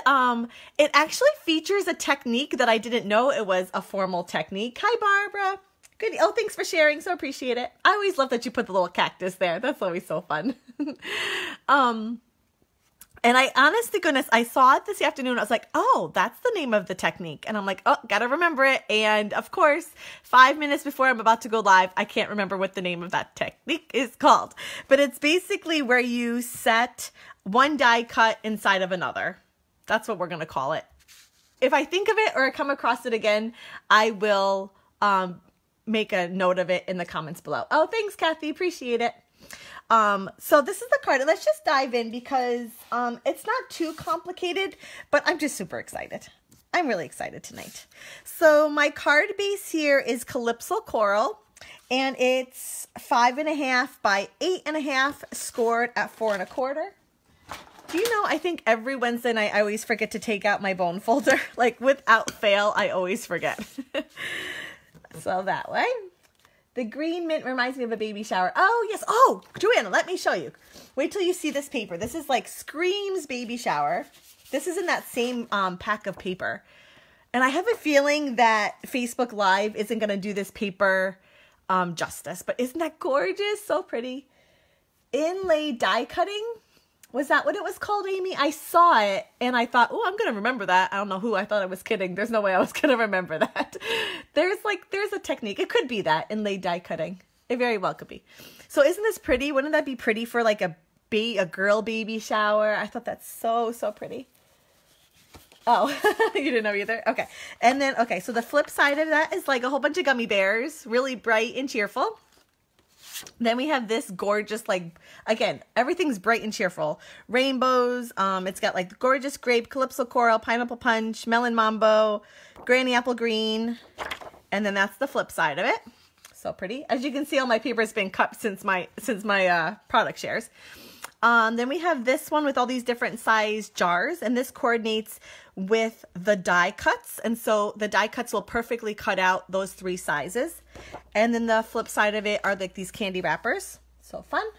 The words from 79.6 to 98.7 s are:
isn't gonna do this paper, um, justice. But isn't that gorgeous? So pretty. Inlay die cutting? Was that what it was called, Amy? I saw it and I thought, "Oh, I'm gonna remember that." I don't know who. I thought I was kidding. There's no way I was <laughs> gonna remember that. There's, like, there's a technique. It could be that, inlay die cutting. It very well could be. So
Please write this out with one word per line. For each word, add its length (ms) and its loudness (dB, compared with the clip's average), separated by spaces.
isn't 220 -4
gonna 180 0
do 160 -6
this 200 -6
paper, 640 0
um, 280 0
justice. 460 -8
But 160 -4
isn't 200 -4
that 200 -4
gorgeous? 640 -2
So 180 -2
pretty. 460 -8
Inlay 600 0
die 320 0
cutting? 500 -4
Was 160 -2
that 160 4
what 120 0
it 80 -6
was 120 -6
called, 320 -4
Amy? 280 -4
I 140 2
saw 500 6
it 260 0
and 160 0
I 100 2
thought, 260 4
"Oh, 140 -2
I'm 100 -2
gonna 180 0
remember 320 -2
that." 260 4
I 40 -4
don't 120 -2
know 100 -4
who. 160 -2
I 100 0
thought 180 0
I 40 -2
was 160 -10
kidding. 320 -4
There's 160 -4
no 100 0
way 140 2
I 60 6
was 120 0
<laughs> 80 -8
gonna 160 4
remember 420 -2
that. 380 -2
There's, 300 2
like, 260 -4
there's 220 -4
a 60 -6
technique. 400 -6
It 100 -2
could 200 0
be 140 -4
that, 280 0
inlay 260 -4
die 220 -4
cutting. 420 -8
It 100 -2
very 200 0
well 160 -2
could 120 -16
be. 160 -18
So 140 4